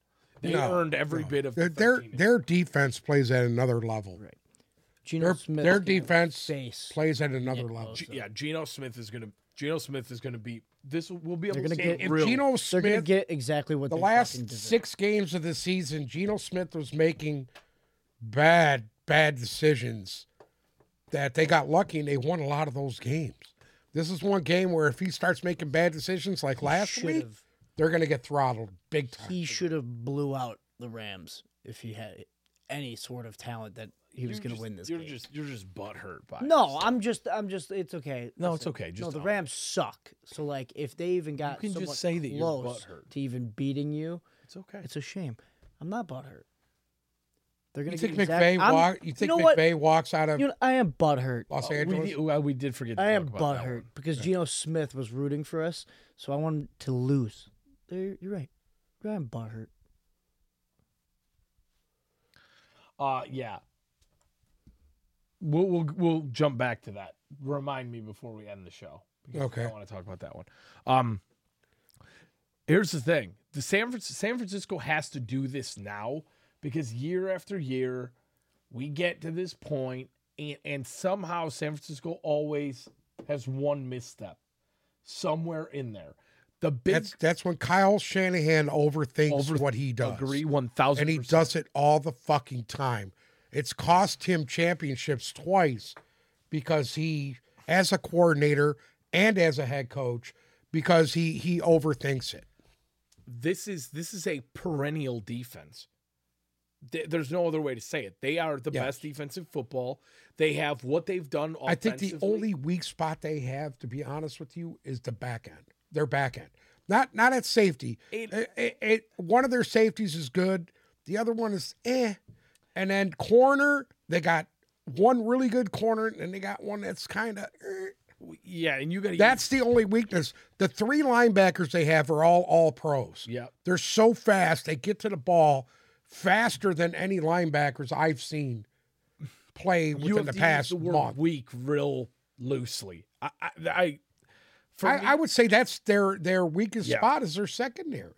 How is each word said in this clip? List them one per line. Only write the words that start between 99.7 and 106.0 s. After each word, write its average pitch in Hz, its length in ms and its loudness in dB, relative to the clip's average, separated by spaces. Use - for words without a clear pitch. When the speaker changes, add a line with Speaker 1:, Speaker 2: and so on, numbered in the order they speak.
Speaker 2:
coach, 123 460 -6
because 160 420 6
he, 165 200 0
he 175 260 -2
overthinks 143 760 2
it. - 100 -20
Speaker 1:
This 123 420 -6
is, 170 220 -10
this 160 220 -10
is 190 140 -10
a 156 140 -4
perennial 143 680 -4
defense. 113 680 -14